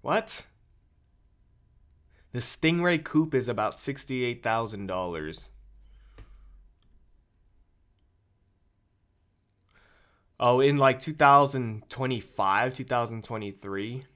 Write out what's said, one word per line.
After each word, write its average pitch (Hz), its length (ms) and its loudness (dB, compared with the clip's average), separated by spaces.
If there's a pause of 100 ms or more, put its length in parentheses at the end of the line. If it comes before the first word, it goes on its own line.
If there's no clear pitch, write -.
What? 185 440 -4 (1900)
The 123 60 -6
Stingray 170 640 0
Coupe 156 300 0
is 120 140 0
about 107 300 -2
sixty-eight 127 640 -6
thousand 110 440 -4
dollars. 85 640 -8 (4000)
Oh, 123 220 4
in, 143 180 4
like, 131 220 4
two 156 120 -8
thousand 139 760 4
twenty-five, 120 840 -2
two 131 120 -10
thousand 117 400 -4
twenty-three. 104 920 -10